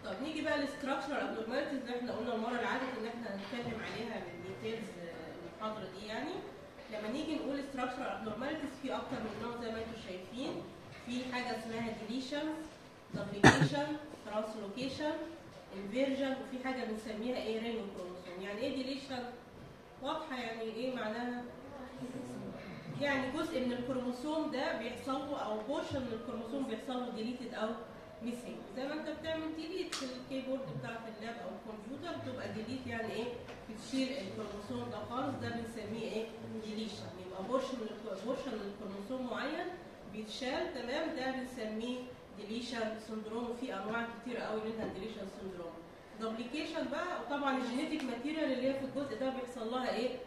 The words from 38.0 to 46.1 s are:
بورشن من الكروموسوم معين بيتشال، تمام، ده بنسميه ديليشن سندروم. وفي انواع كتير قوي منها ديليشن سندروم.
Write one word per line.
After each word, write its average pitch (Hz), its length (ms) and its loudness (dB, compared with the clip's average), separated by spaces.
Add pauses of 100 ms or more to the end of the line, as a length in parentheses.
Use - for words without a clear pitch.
بورشن 254 260 0
من 202 220 -2
الكروموسوم 220 580 -2
معين 294 360 0 (460)
بيتشال، 254 600 0
تمام، 262 420 2
ده 262 140 2
بنسميه 247 680 0 (400)
ديليشن 220 600 0 (100)
سندروم. 220 420 -2
وفي 247 240 -2
انواع 220 320 0 (160)
كتير 240 160 -2
قوي 220 220 0
منها 220 340 0
ديليشن 202 320 -4 (140)
سندروم. 175 320 -4 (480)